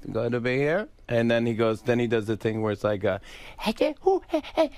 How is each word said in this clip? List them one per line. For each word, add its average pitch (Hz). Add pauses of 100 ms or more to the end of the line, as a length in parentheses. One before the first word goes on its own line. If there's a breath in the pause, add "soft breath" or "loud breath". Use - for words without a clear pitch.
(120)
good 117
to 123
be 123
here. 156 (200)
And 117
then 117
he 117
goes, 110
then 120
he 120
does 113
the 110
thing 110
where 107
it's 101
like, 104
uh, 98 (400 loud breath)
Hey, 220
hey, 294
who, 381
hey, 311 (120)
hey, 311